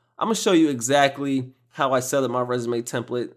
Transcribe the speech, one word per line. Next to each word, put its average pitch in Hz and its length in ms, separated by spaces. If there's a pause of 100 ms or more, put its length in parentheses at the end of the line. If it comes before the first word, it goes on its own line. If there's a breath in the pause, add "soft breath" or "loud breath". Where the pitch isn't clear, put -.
(180 soft breath)
I'm - 80
gonna 220 80
show 196 180
you 160 180
exactly 135 800 (160)
how 135 240
I 131 80
set 135 240
up 120 60
my 127 100
resume 120 420
template, 120 540